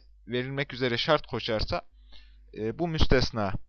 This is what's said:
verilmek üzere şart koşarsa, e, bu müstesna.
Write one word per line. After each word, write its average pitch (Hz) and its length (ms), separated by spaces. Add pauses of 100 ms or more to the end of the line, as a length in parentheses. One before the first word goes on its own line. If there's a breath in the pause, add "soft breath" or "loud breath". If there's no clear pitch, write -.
(280)
verilmek 131 460
üzere 120 240
şart 151 300
koşarsa, 107 540 (760 soft breath)
e, 113 220
bu 170 80
müstesna. 123 680 (160)